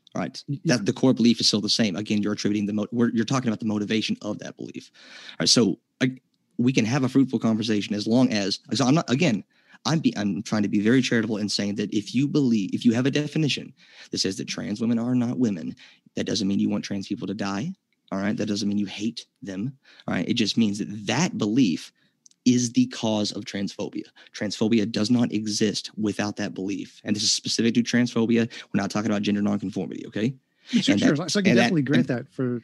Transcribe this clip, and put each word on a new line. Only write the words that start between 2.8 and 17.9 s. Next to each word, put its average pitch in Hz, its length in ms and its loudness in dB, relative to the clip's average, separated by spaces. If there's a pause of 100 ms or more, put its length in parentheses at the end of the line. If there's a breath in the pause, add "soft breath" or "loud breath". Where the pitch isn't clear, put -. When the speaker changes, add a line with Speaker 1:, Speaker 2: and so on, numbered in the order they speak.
Speaker 1:
we're, 117 180 2
you're 113 140 0
talking 127 240 0
about 107 100 0
the 113 80 -4
motivation 107 560 0
of 104 160 -6
that 73 180 -12
belief. - 360 -14 (400 loud breath)
All - 80 -20
right. 82 80 0
So, 107 320 4 (200)
I, 131 120 0 (460)
we 123 140 2
can 120 120 2
have 127 180 0
a 127 60 2
fruitful 127 300 2
conversation 110 560 0
as 104 120 -4
long 120 260 4
as, 101 260 -2 (160)
so 123 100 2
I'm 127 100 4
not, 165 140 2
again, 135 360 2 (420 soft breath)
I'm 156 140 2
be, 131 160 2
I'm 101 260 -2
trying 107 220 -2
to 101 40 0
be 104 120 0
very 113 200 4
charitable 113 360 0
and 101 140 -2
saying 101 260 -2
that 104 180 -4
if 107 220 -4
you 139 100 2
believe, 120 480 0
if - 100 -2
you 120 100 6
have 127 120 0
a 139 60 0
definition 147 600 -2 (380 loud breath)
that 107 80 -6
says 98 200 -2
that 85 100 -8
trans 98 320 -6
women 117 180 0
are 123 160 -2
not 123 240 0
women, 101 380 -2 (400 soft breath)
that 95 80 -2
doesn't 95 240 -2
mean 98 100 0
you 104 100 2
want 104 140 -2
trans 98 240 -6
people 92 220 -6
to 98 60 -6
die. 101 380 -4 (380)